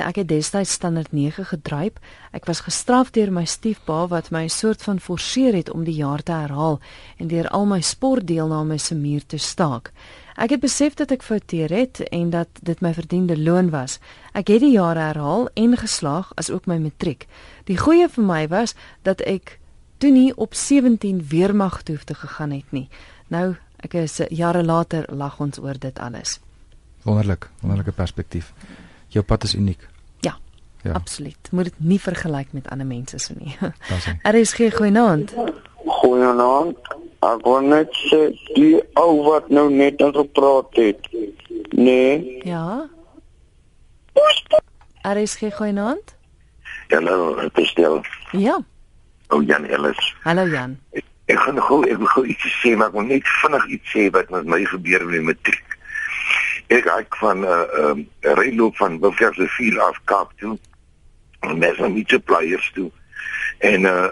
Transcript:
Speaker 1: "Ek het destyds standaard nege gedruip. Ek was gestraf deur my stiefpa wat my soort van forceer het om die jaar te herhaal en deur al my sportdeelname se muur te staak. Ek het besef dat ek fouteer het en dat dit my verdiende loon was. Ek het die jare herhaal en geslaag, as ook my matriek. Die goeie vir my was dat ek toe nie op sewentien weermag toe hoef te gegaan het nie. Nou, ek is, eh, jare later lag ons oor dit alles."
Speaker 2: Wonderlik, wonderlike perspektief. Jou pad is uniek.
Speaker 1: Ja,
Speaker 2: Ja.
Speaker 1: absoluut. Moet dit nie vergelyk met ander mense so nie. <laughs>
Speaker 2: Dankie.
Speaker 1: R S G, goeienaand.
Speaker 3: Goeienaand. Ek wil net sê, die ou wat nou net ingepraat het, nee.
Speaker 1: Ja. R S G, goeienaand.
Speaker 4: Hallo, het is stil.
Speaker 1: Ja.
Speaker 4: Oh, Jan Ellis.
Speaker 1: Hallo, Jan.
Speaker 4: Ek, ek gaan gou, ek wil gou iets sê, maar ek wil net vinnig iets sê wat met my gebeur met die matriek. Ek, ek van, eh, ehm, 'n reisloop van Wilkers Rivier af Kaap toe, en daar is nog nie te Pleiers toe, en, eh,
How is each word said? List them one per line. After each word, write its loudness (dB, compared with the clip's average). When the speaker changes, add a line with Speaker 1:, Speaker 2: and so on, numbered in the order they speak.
Speaker 1:
"Ek -6
het -4
destyds -2
standaard -4
nege -2
gedruip. -6
Ek -12
was -4
gestraf 0
deur 0
my -2
stiefpa -4
wat -6
my -4
soort -2
van -4
forceer 0
het -2
om -6
die -4
jaar -4
te -6
herhaal -2
en -10
deur -2
al 0
my 2
sportdeelname -2
se -6
muur -4
te -10
staak. -4
Ek -2
het 0
besef 0
dat -4
ek -2
fouteer -4
het -2
en -4
dat -2
dit -4
my 0
verdiende -2
loon 2
was. -6
Ek -4
het 6
die 6
jare 4
herhaal -2
en 4
geslaag, -4
as -8
ook -6
my -2
matriek. -6
Die -2
goeie 4
vir 0
my 0
was -2
dat -2
ek -6
toe 4
nie 6
op -6
sewentien 2
weermag 0
toe -8
hoef -12
te -10
gegaan -10
het -10
nie. -6
Nou, -2
ek -12
is, -4
eh, 0
jare 0
later 0
lag -10
ons -4
oor -10
dit -10
alles." -10
Speaker 2:
Wonderlik, 0
wonderlike -2
perspektief. -6
Jou 0
pad 0
is -2
uniek. -2
Speaker 1:
Ja, -6
Speaker 2:
Ja. -4
Speaker 1:
absoluut. -10
Moet -2
dit -8
nie 2
vergelyk -6
met -12
ander -8
mense -10
so -10
nie. -12
<laughs> -18
Speaker 2:
Dankie. -4
Speaker 1:
R 4
S 0
G, 2
goeienaand. 2
Speaker 3:
Goeienaand. 4
Ek 2
wil 4
net 4
sê, 4
die 6
ou 6
wat 2
nou 4
net 4
ingepraat 4
het, 2
nee. 2
Speaker 1:
Ja. -6
R -2
S -8
G, -6
goeienaand. -4
Speaker 4:
Hallo, 2
het -2
is 2
stil. 2
Speaker 1:
Ja. 0
Speaker 4:
Oh, 2
Jan 2
Ellis. -2
Speaker 1:
Hallo, 0
Jan. -6
Speaker 4:
Ek, -10
ek 2
gaan 0
gou, 4
ek 0
wil 0
gou 2
iets -6
sê, 4
maar 2
ek -6
wil -2
net 0
vinnig 2
iets -14
sê 4
wat 2
met -4
my 2
gebeur -2
met -2
die -2
matriek. -4
Ek, 4
ek -2
van, 0
eh, 2
ehm, 2
'n 4
reisloop 2
van -2
Wilkers 2
Rivier -2
af 0
Kaap -2
toe, -8
en -6
daar 4
is -6
nog 0
nie -2
te 2
Pleiers 0
toe, -6
en, 2
eh, 2